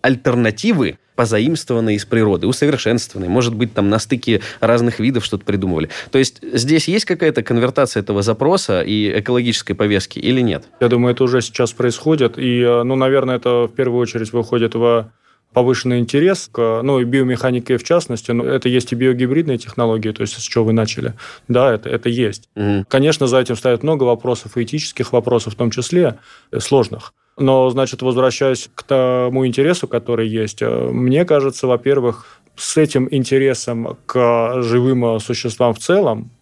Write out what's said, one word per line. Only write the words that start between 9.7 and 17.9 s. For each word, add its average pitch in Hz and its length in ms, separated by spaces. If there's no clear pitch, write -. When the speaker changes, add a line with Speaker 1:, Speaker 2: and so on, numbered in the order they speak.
Speaker 1:
повестки 104 440
или 127 240
нет? 101 220
Speaker 2:
Я 120 80
думаю, 123 260
это 131 100
уже 123 160
сейчас 117 320
происходит. 123 680
И, 123 220
э, 120 220
ну, 131 140
наверное, 131 400
это 120 300
в 117 80
первую 123 260
очередь 117 320
выходит 117 420
в 117 360
повышенный 127 480
интерес 160 520
к, 113 300
ну, 135 180
и 123 40
биомеханике 123 720
в - 60
частности, 160 460